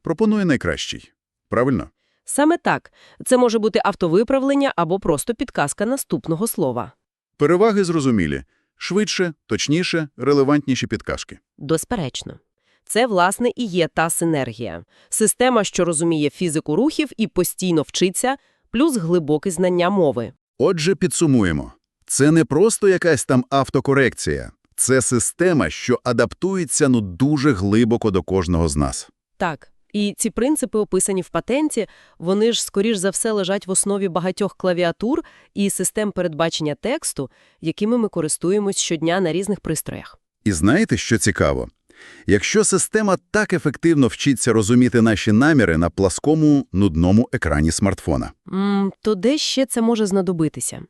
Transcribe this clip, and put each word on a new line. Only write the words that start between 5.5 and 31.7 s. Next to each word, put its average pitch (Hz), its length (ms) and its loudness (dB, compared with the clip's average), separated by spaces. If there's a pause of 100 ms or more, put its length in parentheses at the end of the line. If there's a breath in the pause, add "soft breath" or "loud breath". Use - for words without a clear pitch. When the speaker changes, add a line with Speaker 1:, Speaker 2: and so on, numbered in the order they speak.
Speaker 2:
наступного 190 600 -4
слова. 127 440 -4 (460)
Speaker 1:
Переваги 196 460 4
зрозумілі. 117 600 0 (340)
Швидше, 180 560 -2 (140)
точніше, 165 600 -2 (100)
релевантніші 135 720 2
підказки. - 520 -8 (180)
Speaker 2:
Безперечно. 156 840 -6 (460)
Це, 240 220 0
власне, 196 480 2
і 247 100 -4
є 175 220 0
та 165 220 -2
синергія. 120 760 -4 (260 soft breath)
Система, 226 540 2
що 180 220 0
розуміє 160 440 0
фізику 151 460 -4
рухів 254 420 0
і 214 100 0
постійно 175 540 -2
вчиться, 190 540 -2 (360)
плюс 262 260 0
глибоке 165 540 0
знання 175 380 0
мови. 135 440 0 (260)
Speaker 1:
Отже, 170 360 2
підсумуємо. 110 760 2 (360)
Це 143 240 4
не 165 140 6
просто 202 440 2
якась 170 360 2
там 127 240 2
автокорекція. 127 1000 0 (240)
Це 131 260 2
система, 127 680 0
що - 340 -2
адаптується, 143 840 0
ну, 120 120 4
дуже 131 520 0
глибоко 107 580 2
до 92 120 0
кожного 87 440 0
з 73 80 -4
нас. 69 340 -4 (280)
Speaker 2:
Так. 170 340 -6 (220)
І 208 240 -2
ці - 120 -4
принципи, 254 500 -2
описані 190 420 -2
в - 80 -12
патенті, 240 580 -2 (320 soft breath)